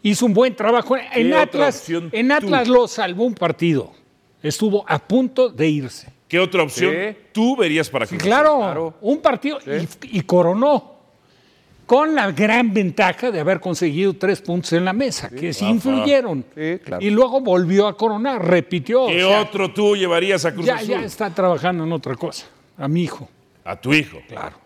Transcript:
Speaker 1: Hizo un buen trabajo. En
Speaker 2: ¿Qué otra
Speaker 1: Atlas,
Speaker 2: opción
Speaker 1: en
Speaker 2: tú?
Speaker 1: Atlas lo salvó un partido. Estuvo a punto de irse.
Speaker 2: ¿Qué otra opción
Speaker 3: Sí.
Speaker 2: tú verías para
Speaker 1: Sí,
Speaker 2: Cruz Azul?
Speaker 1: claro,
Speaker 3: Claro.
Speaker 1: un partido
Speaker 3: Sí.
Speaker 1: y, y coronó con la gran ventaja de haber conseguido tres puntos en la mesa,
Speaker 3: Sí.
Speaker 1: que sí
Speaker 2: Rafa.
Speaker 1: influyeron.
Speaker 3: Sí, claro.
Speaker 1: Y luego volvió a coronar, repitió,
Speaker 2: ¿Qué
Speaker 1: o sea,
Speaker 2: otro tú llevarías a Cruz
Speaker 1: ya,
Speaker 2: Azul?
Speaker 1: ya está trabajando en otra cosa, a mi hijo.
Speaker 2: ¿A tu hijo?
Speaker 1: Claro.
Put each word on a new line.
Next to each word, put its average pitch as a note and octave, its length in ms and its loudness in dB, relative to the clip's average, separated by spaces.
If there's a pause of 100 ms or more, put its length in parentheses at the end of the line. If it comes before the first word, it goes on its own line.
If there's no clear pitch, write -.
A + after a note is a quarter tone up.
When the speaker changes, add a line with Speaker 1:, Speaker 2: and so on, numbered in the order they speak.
Speaker 1:
Hizo G#3 240 2
un G#3 80 2
buen A#3+ 200 4
trabajo. A#3 420 0
En C4 80 -8 (100)
Speaker 2:
¿Qué A#3 160 2
otra - 120 4
Speaker 1:
Atlas, C#4+ 380 0
Speaker 2:
opción E3 320 -6
Speaker 1:
en A#3 160 0
Speaker 2:
tú? C#4 60 4
Speaker 1:
Atlas C4 340 0
lo B3 180 6
salvó G3 380 -4
un B3 100 -2
partido. E3 580 0 (500)
Estuvo G3+ 440 0
a D#3 120 0
punto B3+ 500 0
de D#3 200 0
irse. C#3+ 440 -6 (160)
Speaker 2:
¿Qué E3+ 100 0
otra F3+ 240 0
opción D3+ 300 0
Speaker 3:
Sí. G3+ 240 -6 (160)
Speaker 2:
tú A#3+ 240 2
verías D#3+ 320 0
para B2 180 -2
Speaker 1:
Sí, - 100 -16
Speaker 2:
Cruz D#3 60 -6
Azul? F3 80 0
Speaker 1:
claro, D4 280 4
Speaker 3:
Claro. E3 420 -4
Speaker 1:
un C4 200 -2
partido C#4+ 400 -2
Speaker 3:
Sí. - 100 -14 (400)
Speaker 1:
y, G#3+ 80 -2
y - 40 0
coronó G3+ 760 0 (880)
con D4+ 300 4
la G3+ 160 0
gran G#3+ 420 2
ventaja G3+ 560 0
de G3 100 -4
haber F3+ 200 0
conseguido F3 540 -2
tres F#3 280 -2
puntos F3 300 -4
en E3+ 120 2
la F#3 80 -2
mesa, A#3 360 -4
Speaker 3:
Sí. A#2+ 80 -16
Speaker 1:
que D#3+ 160 -6
sí - 120 -4
Speaker 2:
Rafa. G#3+ 100 2
Speaker 1:
influyeron. B3 720 0 (100)
Speaker 3:
Sí, D#3+ 300 -6
claro. F3+ 200 -6
Speaker 1:
Y G#3 60 2
luego B3 300 4
volvió F#3+ 460 2
a G3+ 100 -4
coronar, A3 480 -2
repitió, F3+ 600 2
Speaker 2:
¿Qué F3+ 180 2
Speaker 1:
o F#3+ 40 4
sea, G#3 140 4
Speaker 2:
otro G3 300 -4
tú G3+ 240 2
llevarías F3+ 480 0
a E3 80 0
Cruz E3+ 140 -4
Speaker 1:
ya, - 100 2
Speaker 2:
Azul? - 120 -6
Speaker 1:
ya F#3+ 160 -2
está G3+ 260 -6
trabajando F3+ 540 0
en E3 80 -4
otra C3+ 240 -6
cosa, - 300 -10 (300)
a C#3 120 -6
mi E3 160 0
hijo. - 240 -10 (360)
Speaker 2:
¿A F2+ 120 -8
tu C3+ 180 -2
hijo? C3+ 240 0 (100)
Speaker 1:
Claro. - 380 -14